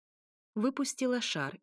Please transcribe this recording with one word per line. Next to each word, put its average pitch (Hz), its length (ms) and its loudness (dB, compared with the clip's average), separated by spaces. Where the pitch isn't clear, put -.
Выпустила 254 640 2
шар 151 420 -2